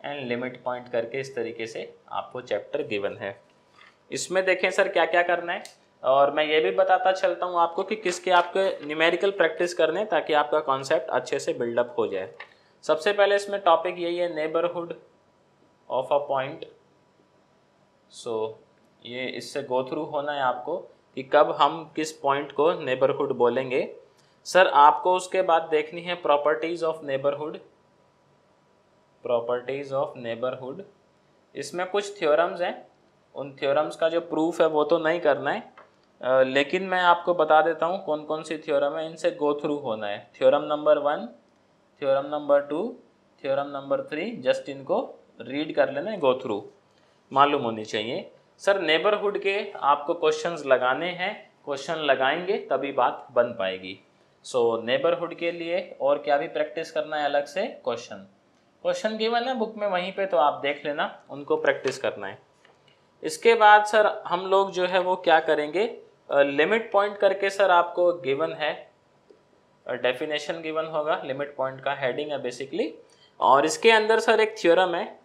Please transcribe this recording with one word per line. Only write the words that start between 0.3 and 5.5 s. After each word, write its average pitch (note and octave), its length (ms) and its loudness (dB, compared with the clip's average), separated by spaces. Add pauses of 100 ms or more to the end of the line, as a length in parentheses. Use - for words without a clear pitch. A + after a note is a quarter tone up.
limit B2+ 200 -4 (160)
point B2 220 -8
करके A#2+ 300 -4
इस C3+ 160 -12
तरीके A2+ 300 -6
से - 320 -12 (140)
आपको A2+ 280 -8
chapter B2 420 -6
given G2+ 340 -6
है। G2+ 240 -10 (720)
इसमें F#3 320 -2
देखें F#3 260 0
सर F#3+ 180 2
क्या E3 180 2
क्या F3 160 2
करना F3 300 -2